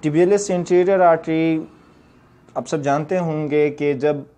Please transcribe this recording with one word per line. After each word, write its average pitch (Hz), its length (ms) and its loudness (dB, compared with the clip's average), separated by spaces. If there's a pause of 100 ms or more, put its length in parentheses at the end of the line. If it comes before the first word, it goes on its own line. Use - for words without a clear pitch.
tibialis 180 440 2
anterior 180 480 2
artery 160 640 2 (960)
आप 120 100 -8
सब 156 160 -4
जानते 143 340 -2
होंगे 151 540 0
कि 147 240 -2
जब 143 320 -2 (120)